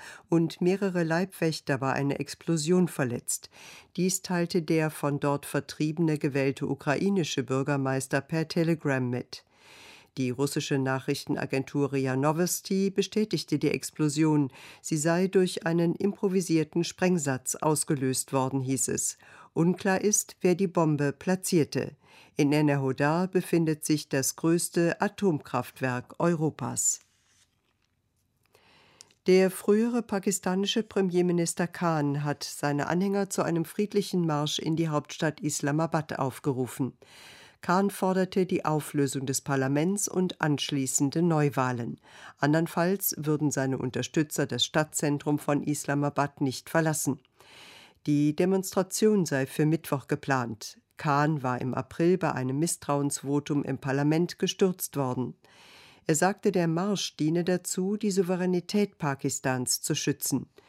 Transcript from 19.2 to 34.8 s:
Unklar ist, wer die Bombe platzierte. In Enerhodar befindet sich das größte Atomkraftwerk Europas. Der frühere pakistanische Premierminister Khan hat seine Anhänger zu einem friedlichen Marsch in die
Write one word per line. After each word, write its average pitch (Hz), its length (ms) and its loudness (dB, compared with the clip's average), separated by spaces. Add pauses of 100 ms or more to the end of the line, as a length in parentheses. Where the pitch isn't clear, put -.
Unklar 180 480 2
ist, - 420 -2
wer 180 120 4
die 185 140 2
Bombe 151 440 2
platzierte. - 840 0 (400)
In 147 160 4
Enerhodar 147 720 2
befindet 170 580 0
sich 151 240 0
das - 280 -2
größte 170 640 0
Atomkraftwerk 135 1160 -2
Europas. 147 840 0 (2250)
Der 185 240 6
frühere 226 520 2
pakistanische 196 840 -2
Premierminister 175 800 0
Khan 147 560 0
hat 143 220 -4
seine 143 420 -2
Anhänger 196 440 0
zu 180 120 0
einem 165 220 0
friedlichen 202 600 -2
Marsch 147 360 0
in 156 160 -2
die 165 120 0